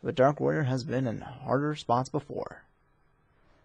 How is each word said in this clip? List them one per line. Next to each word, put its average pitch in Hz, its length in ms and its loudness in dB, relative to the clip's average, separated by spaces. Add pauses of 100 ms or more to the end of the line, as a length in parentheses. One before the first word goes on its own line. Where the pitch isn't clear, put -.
But - 120 -4
Dark 147 260 6
Warrior 139 240 2
has 127 200 0
been 131 220 -2
in 104 160 -6
harder 139 520 -2
spots 127 360 0
before. - 520 -6 (1040)